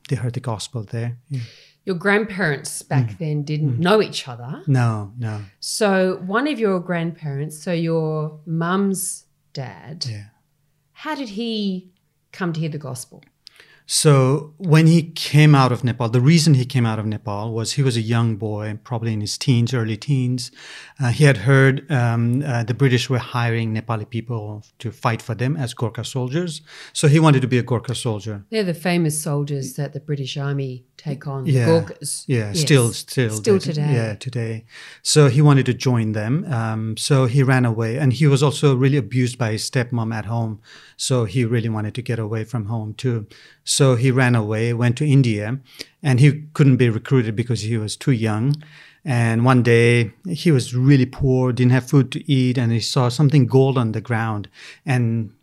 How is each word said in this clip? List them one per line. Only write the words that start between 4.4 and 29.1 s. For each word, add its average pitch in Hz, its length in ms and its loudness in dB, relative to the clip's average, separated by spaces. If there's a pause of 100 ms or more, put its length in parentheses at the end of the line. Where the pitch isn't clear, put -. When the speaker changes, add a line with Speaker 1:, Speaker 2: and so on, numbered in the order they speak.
Speaker 1:
No, 113 520 0
no. 107 240 -8 (180)
Speaker 2:
So 190 640 0
one 233 220 -2
of 262 100 -4
your 190 220 0
grandparents, 156 800 -6
so 185 100 -6
your 156 760 -2
mum's 180 800 -2 (280)
dad, 127 560 -12
Speaker 1:
Yeah. 104 160 -10 (800)
Speaker 2:
how 302 100 -6
did 269 160 -8
he 202 580 -6 (440)
come 170 220 -4
to 156 60 -4
hear 160 100 -4
the 147 80 -8
gospel? 131 440 -14 (640)
Speaker 1:
So 139 720 2
when 160 280 6
he 165 160 6
came 151 500 4
out 131 200 6
of 113 100 -4
Nepal, 123 280 -2
the 123 100 2
reason 156 340 6
he 127 100 4
came 123 220 0
out 110 140 -2
of 104 60 -4
Nepal 107 460 -6
was 113 200 -4
he 139 100 -2
was 127 140 0
a 117 40 -2
young 113 360 0
boy, 107 480 -6
probably 113 280 -4
in 107 80 -4
his 104 160 -8
teens, 120 380 0
early 110 220 -2
teens. 127 560 -4 (480)
Uh, 123 100 -2
he 143 140 2
had 135 140 6
heard, 135 520 2
um, 120 560 0
uh, 120 160 -2
the 110 120 -4
British 123 360 2
were 127 80 0
hiring 113 560 -2
Nepali 110 340 -6
people 107 560 -10 (140)
to 107 140 -10
fight 113 280 -4
for 117 140 -8
them 127 220 -2
as 123 180 -6
Gorkha 110 320 -6
soldiers. 147 540 -6 (320)
So - 160 2
he 147 100 6
wanted 151 240 6
to 120 60 0
be 123 100 2
a 117 60 0
Gorkha 120 320 -4
soldier. 104 540 -6
Speaker 2:
They're 220 120 -2
the 175 120 -4
famous 170 460 -2